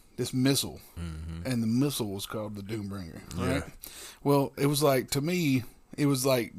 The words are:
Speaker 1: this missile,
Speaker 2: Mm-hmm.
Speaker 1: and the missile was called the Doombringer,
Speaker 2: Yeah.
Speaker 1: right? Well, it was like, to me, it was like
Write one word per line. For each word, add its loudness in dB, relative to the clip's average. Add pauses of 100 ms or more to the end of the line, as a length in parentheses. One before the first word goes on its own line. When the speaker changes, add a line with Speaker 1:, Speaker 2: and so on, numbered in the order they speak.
(160)
Speaker 1:
this -4
missile, 2 (180)
Speaker 2:
Mm-hmm. -8
Speaker 1:
and 0
the 0
missile 2
was -6
called -8
the -10
Doombringer, -8 (160)
Speaker 2:
Yeah. 0
Speaker 1:
right? -2 (580)
Well, 4
it 2
was 2
like, 4
to 0
me, 2 (340)
it 4
was 2
like 2